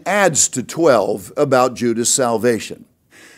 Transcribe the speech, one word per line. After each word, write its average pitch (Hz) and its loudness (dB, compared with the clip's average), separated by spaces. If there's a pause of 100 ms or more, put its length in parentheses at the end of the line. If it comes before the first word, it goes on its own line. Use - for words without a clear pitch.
adds 180 2
to 127 -8
twelve 107 0
about 131 2
Judah's 113 -2
salvation. 117 -2 (540)